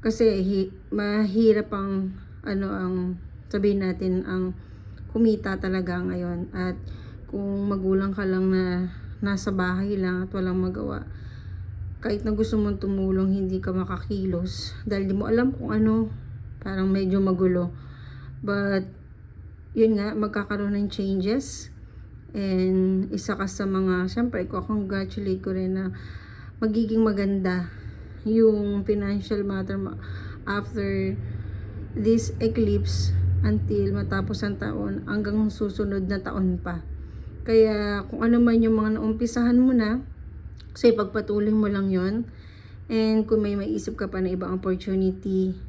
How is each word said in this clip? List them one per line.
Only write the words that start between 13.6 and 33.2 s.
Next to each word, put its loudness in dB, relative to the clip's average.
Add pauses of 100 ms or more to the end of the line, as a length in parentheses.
makakilos -4
dahil -2
di 0
mo -2
alam 4
kung -4
ano, 4 (480)
parang -2
medyo 2
magulo. 4 (720)
But 2 (880)
yun 6
nga, -2
magkakaroon -2
ng 0
changes. -2 (580)
And 2
isa -4
ka -2
sa -4
mga, 2
syempre, 0
ko-congratulate -2
ko -2
rin 0
na -2 (680)
magiging 2
maganda 2 (500)
yung 6
financial 0
matter -2
mo -6 (520)
after -2 (760)
this 4
eclipse 2 (320)